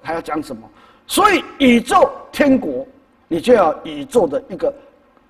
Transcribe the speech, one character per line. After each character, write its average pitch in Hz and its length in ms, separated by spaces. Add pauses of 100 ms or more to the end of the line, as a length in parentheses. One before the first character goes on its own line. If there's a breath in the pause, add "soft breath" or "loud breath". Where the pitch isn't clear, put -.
还 160 120
要 165 80
讲 156 200
什 135 140
么？ 110 120 (380 soft breath)
所 403 260
以 311 120 (160)
宇 240 200
宙 311 300 (220)
天 277 260
国， 135 280 (420)
你 170 120
就 226 140
要 175 300
宇 147 200
宙 190 240
的 139 220
一 190 60
个 151 180 (560)